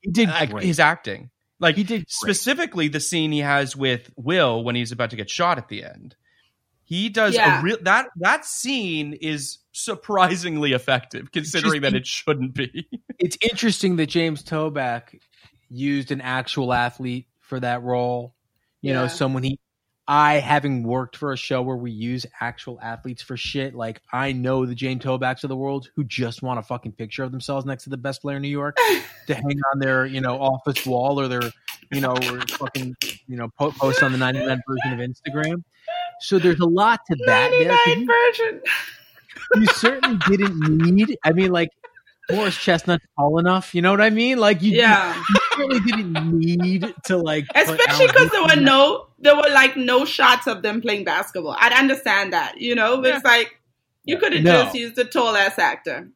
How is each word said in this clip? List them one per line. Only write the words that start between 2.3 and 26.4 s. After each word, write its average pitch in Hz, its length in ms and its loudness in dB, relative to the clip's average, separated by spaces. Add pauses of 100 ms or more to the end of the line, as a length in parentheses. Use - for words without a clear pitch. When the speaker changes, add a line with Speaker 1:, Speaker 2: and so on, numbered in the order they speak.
Speaker 2:
the 147 120 -4
scene 156 320 -2
he 147 80 -2
has 143 360 0
with 131 400 -4
Will 127 480 0
when 120 120 -4
he's 120 160 -4
about 117 180 -6
to 117 60 -12
get 104 120 -10
shot 175 300 -2
at - 120 -14
the 101 140 -12
end. - 320 -20 (680)
He 196 260 -6
does 214 240 0
Speaker 3:
Yeah. 190 260 4
Speaker 2:
a 147 40 -4
real, 214 180 -2
that, 214 240 2 (120)
that 214 280 0
scene 170 680 -6
is 147 440 -8 (140)
surprisingly 175 1000 0
effective, 127 580 -4
considering 156 500 -2
that 135 140 0
Speaker 1:
Interesting. - 20 0
Speaker 2:
it 127 100 -4
shouldn't 131 460 -4
be. 139 380 -8
<laughs> - 80 -14 (200)
Speaker 1:
It's 175 220 -2
interesting 208 540 -2
that 160 100 0
James 165 380 -4
Toback 143 760 -6 (480)
used 139 440 -4
an 135 100 -6
actual 127 500 -4
athlete 123 560 -4 (140)
for 131 180 -10
that 123 220 -4
role. 123 540 -4 (460)
You 139 120 -2
know, 127 80 0
Speaker 3:
Yeah. 127 60 0
Speaker 1:
someone 131 340 -4
he, 165 180 -6 (480)
I, 147 280 4
having 139 480 0
worked 123 340 -6
for 143 160 -6
a 123 40 -8
show 127 260 -4
where 131 120 -4
we 120 160 -10
use 120 340 -6 (140)
actual 117 400 -10
athletes 117 440 -12
for 131 120 -12
shit, 135 400 -8
like, 113 260 -10 (120)
I 135 200 -2
know 127 340 -2
the 120 80 -8
James 131 280 -6
Tobacks 127 400 -4
of 139 60 -8
the 131 80 -6
world 139 380 -8
who 147 100 -4
just 117 380 -8